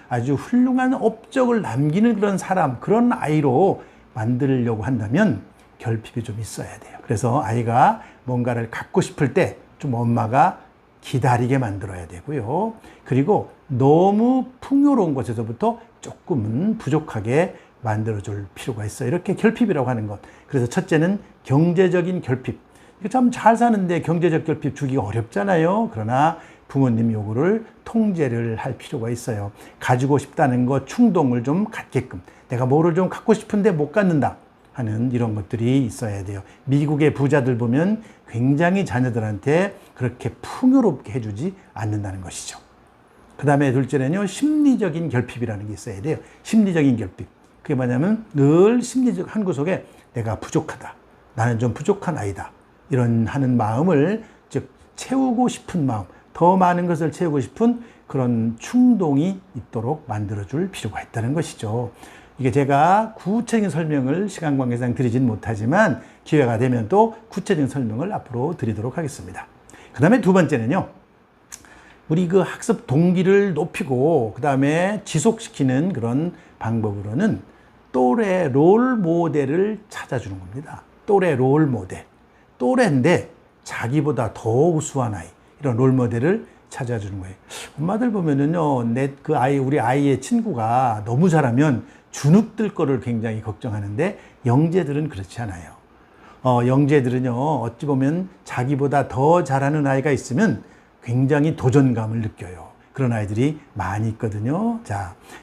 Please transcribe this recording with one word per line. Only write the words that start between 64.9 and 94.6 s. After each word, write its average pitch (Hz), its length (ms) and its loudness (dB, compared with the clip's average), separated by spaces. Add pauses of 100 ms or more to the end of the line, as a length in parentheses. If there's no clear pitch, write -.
드리진 127 320 2
못하지만 113 720 0 (240)
기회가 123 320 2
되면 120 320 0
또 226 280 2 (120)
구체적인 156 400 -2
설명을 135 440 -4
앞으로 135 440 -6
드리도록 110 400 -4
하겠습니다. 98 500 -10 (460)
그 - 80 -6
다음에 214 200 6
두 190 120 4
번째는요, 151 560 2 (1200)
우리 170 200 0
그 185 120 4
학습 - 460 -2
동기를 185 680 4
높이고 139 800 0
그 120 60 -12
다음에 147 640 0
지속시키는 156 880 0
그런 131 400 -2 (260)
방법으로는 110 840 -2 (480)
또래 226 580 2
롤 202 480 4
모델을 170 920 0
찾아주는 98 500 -8
겁니다. 101 440 -16 (240)
또래 185 280 4
롤 135 320 4
모델. 101 380 -6 (540)
또래인데 175 720 2 (340)
자기보다 131 720 -2
더 - 160 -6
우수한 135 640 0
아이, 85 120 -12 (340)
이런 131 160 -2
롤 131 160 4
모델을 127 540 0 (240)
찾아주는 104 500 -8
거예요. 95 140 -14 (440)
엄마들 214 340 -2
보면은요, 151 720 0
내 135 380 -2
그 151 140 -2
아이, 139 220 2
우리 135 220 0
아이의 131 400 2
친구가 123 840 0
너무 135 220 2
잘하면 139 560 2 (260)
주눅들 196 640 2
거를 139 260 0
굉장히 110 400 -4
걱정하는데 110 800 -6 (280)
영재들은 147 640 2